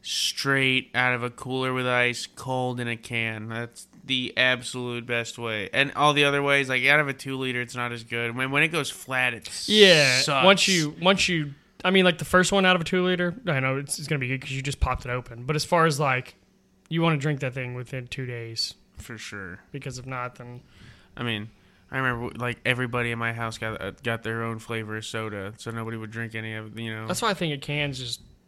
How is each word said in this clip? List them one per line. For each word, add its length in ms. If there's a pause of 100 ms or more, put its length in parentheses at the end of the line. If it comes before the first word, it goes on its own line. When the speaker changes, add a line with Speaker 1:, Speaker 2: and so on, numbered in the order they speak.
Speaker 1:
Straight 920
out 200
of 100
a 60
cooler 420
with 140
ice, 400
cold 540
in 80
a 80
can. 520
That's 400 (160)
the 320
absolute 720
best 320
way. 340
And 240
all 180
the 100
other 160
ways, 280
like, 180
out 140
of 80
a 40
two 240
liter, 240
it's 140
not 180
as 120
good. 320
When, 160
when 100
it 60
goes 220
flat, 440
it 140 (180)
Speaker 2:
Yeah, 540
Speaker 1:
sucks. 260
Speaker 2:
once 220
you, 340
once 260
you, 240 (320)
I 60
mean, 140
like, 140
the 60
first 280
one 120
out 120
of 60
a 20
two 200
liter, 300 (140)
I 120
know 180
it's, 200
it's 80
gonna 140
be 80
good 120
'cause 120
you 100
just 180
popped 240
it 60
open. 340
But 120
as 80
far 200
as, 140
like, 380 (520)
you 140
wanna 160
drink 220
that 120
thing 220
within 320
two 180
days. 500 (240)
Speaker 1:
For 200
sure. 400 (140)
Speaker 2:
Because 260
if 80
not, 300
then 240 (560)
Speaker 1:
I 80
mean, 260 (400)
I 80
remember, 400
like, 260
everybody 460
in 80
my 140
house 260
got, 240
uh, 80 (140)
got 180
their 220
own 160
flavor 360
of 80
soda, 540
so 140
nobody 240
would 160
drink 240
any 180
of, 240
you 160
know. 140
Speaker 2:
That's 120
why 100
I 40
think 180
a 60
can's 400
just 220 (280)